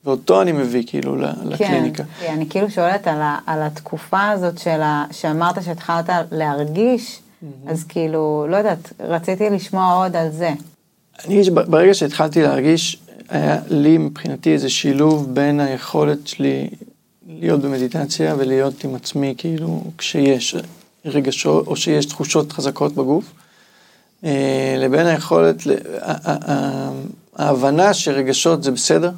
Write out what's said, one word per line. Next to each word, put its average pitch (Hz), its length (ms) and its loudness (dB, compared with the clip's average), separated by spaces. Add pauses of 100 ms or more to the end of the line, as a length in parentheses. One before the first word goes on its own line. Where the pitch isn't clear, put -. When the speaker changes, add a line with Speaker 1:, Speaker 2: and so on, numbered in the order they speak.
Speaker 1:
ואותו 143 360 2
אני 180 100 2
מביא, 127 360 0
כאילו, 135 280 -4
ל-, 139 180 -2
Speaker 2:
כן, - 160 -8
Speaker 1:
לקליניקה. 151 540 -2 (160)
Speaker 2:
כי 170 100 -6
אני 156 200 -2
כאילו 202 220 0
שואלת 185 360 0
על 151 140 0
ה-, 147 240 0
על 156 160 -2
התקופה 160 680 -2
הזאת 180 280 -2
של 160 240 0
ה-, 147 300 0
שאמרת 170 520 -2
שהתחלת 170 460 -4 (220)
להרגיש, 160 880 -2 (220)
Speaker 1:
מהמם. 147 120 -16 (200)
Speaker 2:
אז 160 100 -6
כאילו, 156 680 -2
לא 185 80 2
יודעת, 202 420 -2
רציתי 185 500 -2
לשמוע 185 540 2
עוד 180 120 -2
על 165 160 0
זה. 165 180 -2 (760)
Speaker 1:
אני 190 80 -2
אגיד 202 120 6
שברגע 175 480 6
שהתחלתי 156 480 0
להרגיש, 143 560 2 (320)
היה 151 280 0 (100)
לי 156 300 6
מבחינתי 151 560 0
איזה 135 160 0
שילוב 143 680 2
בין 147 240 2
היכולת 147 680 0
שלי 139 400 -2 (600)
להיות 160 340 0
במדיטציה 139 760 -2
ולהיות 135 460 0
עם 135 120 -6
עצמי, 139 420 -4
כאילו, 165 460 -4 (140)
כשיש 139 580 0 (500)
רגשות, 147 640 0
או - 80 -4
שיש 147 300 0
תחושות 151 460 -2
חזקות 147 440 -2
בגוף, 139 300 0 (1000)
אה, 135 540 0
לבין 135 300 2
היכולת 165 580 2
ל-, 143 60 0
ה-, - 400 -4 (200)
ה-, - 200 -4
ה-, 139 400 -2 (440)
ההבנה 147 580 4
שרגשות 139 720 0
זה 135 80 2
בסדר 165 460 2